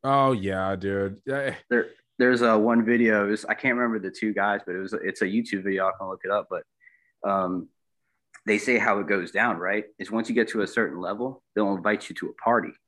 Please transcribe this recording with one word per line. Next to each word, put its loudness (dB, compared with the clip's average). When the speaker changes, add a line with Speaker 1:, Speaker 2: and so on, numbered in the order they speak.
Speaker 1:
Oh 4
yeah, 0
dude. -2
Yeah. -4
Speaker 2:
There, 2
there's 4
a 6
one 4
video. 4
It's, -4
I -4
can't 0
remember -2
the -8
two -2
guys, 0
but -6
it -4
was, -8
it's -4
a 2
YouTube -2
video. 0
I 0
can -10
look -10
it -2
up, -2
but, -6
um, -2
they 2
say 0
how 2
it -4
goes -2
down, 0
right? -2
Is -10
once -2
you -2
get 4
to -2
a 0
certain -2
level, -6
they'll 2
invite -2
you -12
to -8
a -12
party 0